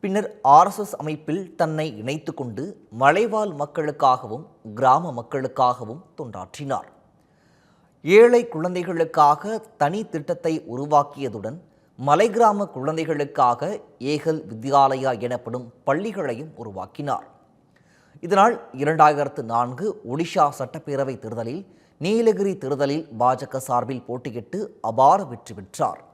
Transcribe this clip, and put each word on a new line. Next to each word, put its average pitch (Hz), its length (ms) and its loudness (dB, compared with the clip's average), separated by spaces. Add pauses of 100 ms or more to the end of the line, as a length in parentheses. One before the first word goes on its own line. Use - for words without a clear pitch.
பின்னர் 196 420 -4
ஆர் 151 240 8
எஸ் 196 120 -6
எஸ் 208 180 -8
அமைப்பில் 156 600 -8
தன்னை 156 420 -2
இணைத்து 147 360 -8
கொண்டு 127 560 -10
மலைவாழ் 196 580 2
மக்களுக்காகவும் 147 960 -2 (300)
கிராம 151 380 2
மக்களுக்காகவும் 123 880 -4 (160)
தொண்டாற்றினார். 117 680 -10 (1160)
ஏழை 233 460 8
குழந்தைகளுக்காக 165 1080 0 (180)
தனி 180 320 -2
திட்டத்தை 165 640 -4
உருவாக்கியதுடன், 139 840 -2 (380)
மலை 151 340 2
கிராம 208 360 2
குழந்தைகளுக்காக 147 1120 -2 (180)
ஏகல் 147 480 -4
வித்யாலயா 131 760 2
எனப்படும் 120 520 -8 (140)
பள்ளிகளையும் 156 680 -4
உருவாக்கினார். 110 680 -10 (960)
இதனால், 202 520 2
இரண்டாயிரத்து 147 680 2
நான்கு 123 580 -2 (100)
ஒடிஷா 156 480 0
சட்டப்பேரவை 135 600 -6
தேர்தலில், 113 580 -10 (220)
நீலகிரி 202 600 2
தேர்தலில் 139 500 -2 (100)
பாஜக 131 380 2
சார்பில் 123 520 -2
போட்டியிட்டு 123 580 -8 (140)
அபார 135 440 4
வெற்றி 117 300 -16
பெற்றார். 98 580 -8